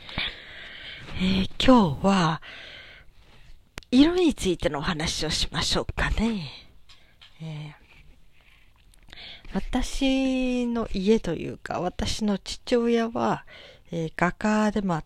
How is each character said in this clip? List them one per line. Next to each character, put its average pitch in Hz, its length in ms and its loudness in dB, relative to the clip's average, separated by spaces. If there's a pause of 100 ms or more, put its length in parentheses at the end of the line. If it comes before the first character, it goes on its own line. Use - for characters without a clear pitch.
(1160)
え 190 280 2
ー、 - 140 -4
今 208 400 6
日 - 80 0
は、 175 360 2 (1500)
色 302 240 8
に 349 200 4
つ - 160 -6
い 170 80 0
て 175 100 0
の 147 120 -2
お - 20 -6
話 165 420 -2
を 156 60 -2
し - 200 -2
ま - 120 -2
し - 160 0
ょ 123 100 -2
う - 80 -8
か - 140 0
ね。 202 400 0 (920)
え 151 320 -12 (1800)
ー、 - 20 -12
私 254 1120 0
の 233 260 -2
家 208 260 4
と 170 140 -2
い - 160 -6
う 120 80 -10
か、 - 240 -6
私 202 460 -4
の 202 100 2
父 - 400 -2
親 233 320 2
は、 233 380 -2 (440)
え 165 180 -4
ー、 - 60 -10
画 175 180 2
家 214 380 2
で 208 120 -2
も 190 120 0
あ 156 40 -2
っ 156 80 -8